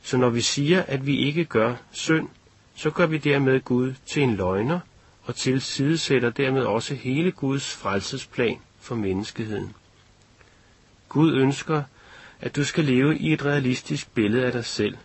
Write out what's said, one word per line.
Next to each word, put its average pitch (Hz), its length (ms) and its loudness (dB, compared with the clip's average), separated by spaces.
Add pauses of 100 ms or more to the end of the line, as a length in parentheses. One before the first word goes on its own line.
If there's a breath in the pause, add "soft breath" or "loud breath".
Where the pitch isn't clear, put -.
Så 131 120 0
når 123 120 4
vi 117 120 0
siger, 156 420 0
at 135 220 -6
vi 139 120 0
ikke 147 280 0
gør 117 300 0 (160)
synd, - 380 -2 (460)
så - 140 -4
gør 170 160 2
vi 156 120 -2
dermed 139 420 4
Gud 127 340 0 (120)
til 147 180 0
en 117 120 2
løgner, 101 440 0 (440 soft breath)
og - 120 -8
tilsidesætter 135 960 0
dermed 131 340 0
også 113 320 -2
hele 143 360 0
Guds 135 440 -4
frelsesplan 110 840 -2 (200)
for - 160 -10
menneskeheden. 104 760 -4 (1400 soft breath)
Gud 151 240 4
ønsker, 139 500 0 (580 loud breath)
at - 140 -8
du 147 80 0
skal 156 220 0
leve 135 320 4
i 156 160 0
et 139 120 -2
realistisk 143 680 -2
billede 117 320 2
af 123 60 0
dig 117 140 -4
selv 101 400 -4